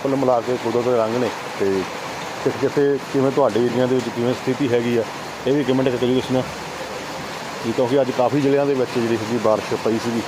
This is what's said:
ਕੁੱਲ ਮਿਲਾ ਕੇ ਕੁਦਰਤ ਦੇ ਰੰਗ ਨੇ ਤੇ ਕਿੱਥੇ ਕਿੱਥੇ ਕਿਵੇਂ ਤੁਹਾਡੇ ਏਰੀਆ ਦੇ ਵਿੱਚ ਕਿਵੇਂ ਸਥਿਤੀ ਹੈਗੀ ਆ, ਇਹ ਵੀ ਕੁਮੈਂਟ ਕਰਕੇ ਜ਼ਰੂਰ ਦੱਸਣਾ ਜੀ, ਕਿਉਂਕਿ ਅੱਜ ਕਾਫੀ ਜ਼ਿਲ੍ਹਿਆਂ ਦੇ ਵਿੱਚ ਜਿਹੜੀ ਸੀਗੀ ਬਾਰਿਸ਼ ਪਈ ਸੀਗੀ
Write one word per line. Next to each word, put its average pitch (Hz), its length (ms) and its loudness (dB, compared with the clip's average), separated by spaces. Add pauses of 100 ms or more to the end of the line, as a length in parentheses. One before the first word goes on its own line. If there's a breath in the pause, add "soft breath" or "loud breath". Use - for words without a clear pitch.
ਕੁੱਲ 135 120 0
ਮਿਲਾ 127 260 4
ਕੇ 120 220 -2
ਕੁਦਰਤ 117 200 0
ਦੇ 123 140 2
ਰੰਗ 110 180 2
ਨੇ 120 140 0 (300)
ਤੇ 101 60 0 (760)
ਕਿੱਥੇ 131 180 -2
ਕਿੱਥੇ 139 360 2 (160)
ਕਿਵੇਂ 135 180 2
ਤੁਹਾਡੇ 123 340 2
ਏਰੀਆ 123 200 2
ਦੇ 127 100 2
ਵਿੱਚ 117 140 -2
ਕਿਵੇਂ 120 240 -2
ਸਥਿਤੀ 127 400 -2
ਹੈਗੀ 120 240 2
ਆ, 110 60 2 (440)
ਇਹ 131 60 2
ਵੀ 147 100 2
ਕੁਮੈਂਟ 131 260 2
ਕਰਕੇ 123 160 0
ਜ਼ਰੂਰ 127 160 2
ਦੱਸਣਾ 127 220 0 (1200)
ਜੀ, 117 60 -2
ਕਿਉਂਕਿ 127 300 4
ਅੱਜ 127 100 0
ਕਾਫੀ 127 300 2
ਜ਼ਿਲ੍ਹਿਆਂ 139 240 4
ਦੇ 143 80 2
ਵਿੱਚ 127 260 0
ਜਿਹੜੀ 117 180 2
ਸੀਗੀ 107 200 -2
ਬਾਰਿਸ਼ 107 380 2 (100)
ਪਈ 113 120 2
ਸੀਗੀ 117 300 -2